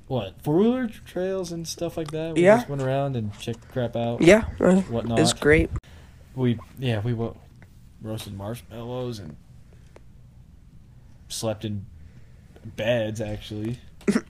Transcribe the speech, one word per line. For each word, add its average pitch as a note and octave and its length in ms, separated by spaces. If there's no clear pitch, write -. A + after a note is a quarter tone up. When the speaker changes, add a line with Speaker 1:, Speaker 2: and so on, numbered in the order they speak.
Speaker 1:
what, G#2+ 340
four-wheeler A3 480
trails F#3 460
and E3 160
stuff - 300
like D#3 140
that. D#3+ 240
We E3+ 80
Speaker 2:
Yeah. G#3 140
Speaker 1:
just A#3+ 120
went C#3+ 120
around C3+ 340
and G#2+ 240
checked A#2 220
the - 60
crap A#2 280
out. A#2 260
Speaker 2:
Yeah, G3+ 240
uh, F#3 220
Speaker 1:
Whatnot. A#2 380
Speaker 2:
it - 20
was - 120
great. D#3 360
Speaker 1:
We, B2 240
yeah, A#2+ 200
we A#2 140
wa-, A2+ 220
roasted A2 360
marshmallows A#2+ 800
and D#2 160
slept A2 380
in G2+ 200
beds, A2 560
actually. G#2+ 580
Speaker 2:
<laughs> - 0